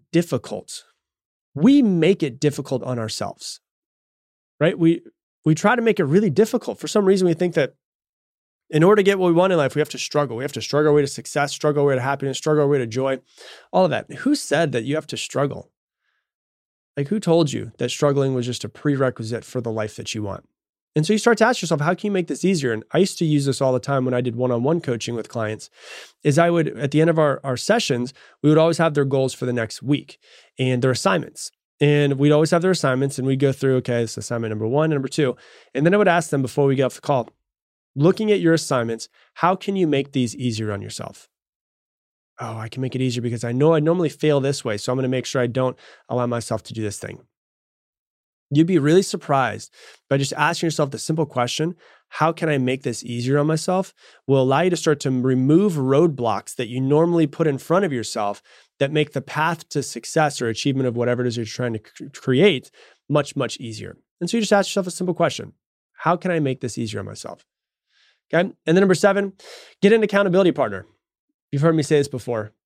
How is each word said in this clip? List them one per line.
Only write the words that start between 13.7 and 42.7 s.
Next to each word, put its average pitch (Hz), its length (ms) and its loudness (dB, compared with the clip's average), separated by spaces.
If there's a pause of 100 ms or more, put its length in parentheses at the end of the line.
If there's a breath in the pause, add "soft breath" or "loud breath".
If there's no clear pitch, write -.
all 185 120 4
of 170 60 2
that. - 220 -4
Who 269 220 -2
said 151 380 0
that 120 120 -2
you 139 100 -4
have 156 140 -4
to - 80 -10
struggle? - 540 -6 (1300)
Like, 143 120 -4
who 214 120 -2
told 165 320 2
you 113 260 -8
that 127 120 -2
struggling 139 440 0
was 123 100 -2
just 123 200 -8
a - 40 -10
prerequisite 120 760 -2
for - 160 -8
the 113 100 -6
life 110 260 -6
that - 180 -10
you 107 80 -6
want? 95 260 -10 (480)
And 156 100 2
so 208 60 2
you 220 60 2
start 233 200 2
to 220 60 4
ask 240 180 0
yourself, 160 180 -2
"How 160 140 0
can 196 140 -6
you - 40 -2
make 185 140 -2
this 139 180 -6
easier?" 156 280 2
And 110 180 -6
I - 80 0
used 190 200 2
to 180 60 0
use 147 220 2
this 135 140 -2
all 131 120 2
the 127 60 2
time 135 260 -2
when 127 100 0
I 123 60 0
did 123 140 -4
one-on-one 123 460 0
coaching 120 340 -6
with 113 140 -8
clients, 107 420 -6 (540 loud breath)
is 147 140 4
I 170 120 4
would, 170 260 0
at 135 140 -4
the 147 100 2
end 160 80 4
of 160 100 2
our, 147 260 2
our 131 120 -4
sessions, 135 560 -2 (300 soft breath)
we 147 60 4
would 156 100 6
always 160 200 4
have 165 160 2
their 143 100 2
goals 131 280 -2
for - 140 -8
the 123 60 -2
next 117 280 -6
week - 380 -4 (400 soft breath)
and 127 240 0
their 131 80 4
assignments. - 640 -2 (260)
And 147 360 4
we'd 143 180 4
always 156 180 4
have 170 120 2
their 185 100 2
assignments 139 440 0
and 131 120 -2
we'd 135 100 0
go 135 140 2
through, 135 240 0
"Okay, 123 240 -2
this 113 120 -4
is - 60 -12
assignment 113 320 -6
number 107 160 -4
one 143 200 0
and 160 80 0
number 139 120 -2
two." 139 300 -2 (360 soft breath)
And 143 140 2
then 180 80 4
I 208 40 4
would 208 100 4
ask 170 220 2
them 139 120 0
before 139 240 0
we 139 80 2
get 131 100 2
off 123 120 -4
the - 40 -20
call, 135 300 -2 (640)
"Looking 190 380 2
at 196 80 2
your 165 140 4
assignments, 117 540 -2 (260 soft breath)
how 180 200 2
can 196 220 -4
you 185 100 2
make 139 240 0
these 123 240 -2
easier 110 380 -4
on 101 100 -8
yourself?" - 460 -14 (1120)
"Oh, 113 160 -10
I 110 120 -8
can 127 140 -8